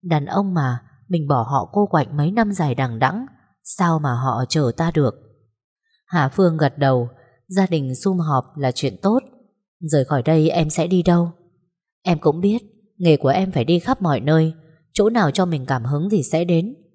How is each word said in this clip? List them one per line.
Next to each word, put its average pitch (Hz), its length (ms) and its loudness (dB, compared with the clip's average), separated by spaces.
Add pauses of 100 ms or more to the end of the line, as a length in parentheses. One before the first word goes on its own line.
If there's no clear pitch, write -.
Đàn 156 220 0
ông 196 280 -2
mà, 131 260 0 (280)
mình 165 200 -2
bỏ 139 140 2
họ 127 300 -2
cô 202 200 0
quạnh 147 260 0
mấy 147 140 0
năm 214 200 0
dài 156 240 -2
đằng 123 240 -4
đẵng, 170 260 -2 (380)
sao 165 360 0
mà 143 140 -2
họ 123 360 -2
chờ 139 280 0
ta 165 140 -2
được?" 139 240 0 (960)
Hà 147 200 0
Phương 170 280 2
gật 147 200 0
đầu: 131 320 2 (380)
"Gia 190 200 0
đình 139 280 -2
sum 190 220 -2
họp 151 280 0 (120)
là 135 140 0
chuyện 123 300 -4
tốt. 220 180 2 (600)
Rời 147 260 0
khỏi 135 180 -2
đây 156 260 4
em 160 200 0
sẽ 156 180 -2
đi 180 160 2
đâu?" 175 280 2 (720)
"Em 170 160 0
cũng 156 220 0
biết, 208 200 0 (360)
nghề 165 200 4
của 135 120 0
em 190 220 0
phải 127 120 -2
đi 170 160 2
khắp 254 220 -2
mọi 151 180 0
nơi, 160 340 2 (400)
chỗ 202 160 2
nào 208 220 2
cho 185 140 0
mình 151 200 -4
cảm 127 200 -4
hứng 147 240 -2
thì 196 140 0
sẽ 165 220 -2
đến. 175 300 0 (200)